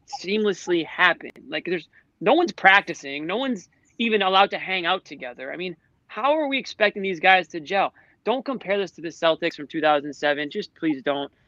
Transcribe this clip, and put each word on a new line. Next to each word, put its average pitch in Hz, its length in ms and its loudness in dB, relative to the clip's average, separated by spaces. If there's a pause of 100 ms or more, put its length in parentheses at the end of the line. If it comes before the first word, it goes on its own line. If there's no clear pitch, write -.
(220)
seamlessly 185 640 0
happen? 165 460 0 (160)
Like, 156 180 -6
there's, 170 220 -4 (340)
no 202 120 4
one's 254 180 2
practicing, 156 760 2
no 190 100 -4
one's 254 300 -6 (300)
even 214 240 0
allowed 190 300 6
to 190 60 -6
hang 175 280 -6
out 180 200 -2
together. 131 460 -12
I 151 60 -10
mean, 180 180 -8 (320)
how 262 300 0
are 302 100 0
we 269 100 -2
expecting 208 440 -2
these 190 180 -4
guys 185 300 4
to 170 100 -10
gel? 175 340 -2 (320)
Don't 240 200 -2
compare 202 320 -4
this 190 140 -4
to 160 100 -20
the 165 80 -10
Celtics 160 460 0
from 147 120 -12
two 165 140 -6
thousand 147 320 2
seven. 147 360 -2
Just 139 260 -8
please 147 260 -2
don't. 143 300 -4 (160)